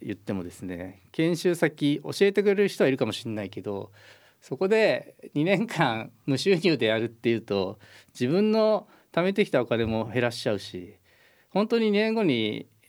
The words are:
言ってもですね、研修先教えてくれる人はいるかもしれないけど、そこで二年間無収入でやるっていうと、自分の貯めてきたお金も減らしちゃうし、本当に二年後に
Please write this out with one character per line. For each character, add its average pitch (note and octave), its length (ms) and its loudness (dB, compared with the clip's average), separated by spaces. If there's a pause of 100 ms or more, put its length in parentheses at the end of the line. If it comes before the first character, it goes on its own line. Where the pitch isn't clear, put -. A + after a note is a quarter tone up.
言 G#2+ 120 -8
っ - 20 -4
て - 180 -8
も F#2+ 100 -4
で F2 60 -10
す - 140 -16
ね、 F2+ 480 -12
研 E3 260 0
修 F3 180 0
先 D3+ 480 0
教 D3 80 -10 (100)
え G3 120 4
て G#3 100 0
く G#3 60 2
れ G3+ 60 2
る G3+ 120 2
人 G3+ 160 -2
は D#3+ 40 4
い C3 40 4
る C3+ 60 -2
か C3 80 0
も A2 60 -4
し - 140 -10
れ A#2 60 -6
な G#2 120 -6
い G2 60 -8
け G2+ 120 -12
ど、 G2+ 300 -8 (500)
そ - 160 -10
こ F#3+ 100 0
で G3+ 480 2 (180)
二 D3 100 0
年 F#3+ 240 0
間 A#2 440 0 (140)
無 C3+ 120 0
収 F#3+ 180 2
入 E3 220 2
で A2+ 100 2
や A2 100 2
る A2+ 80 0
っ A#2+ 40 -6
て A#2 200 -2
い A#2 60 2
う A2 60 -4
と、 G2 380 -2 (400)
自 B2 80 0
分 G3+ 240 2
の G#3+ 360 2 (240)
貯 E3+ 120 0
め F#3+ 100 0
て G3+ 120 2
き - 40 -18
た C3+ 120 2
お A#2 40 -2
金 A#2 200 0
も A2 280 -2
減 B2 100 0
ら A#2+ 80 0
し A#2 120 -12
ち B2 60 0
ゃ A2 40 0
う G2+ 60 -4
し、 F2+ 360 -14 (540)
本 G#3 180 0
当 A#3 120 0
に A3+ 60 2
二 G#3+ 80 2
年 A3 200 2
後 A3+ 100 0
に A2+ 440 0 (220)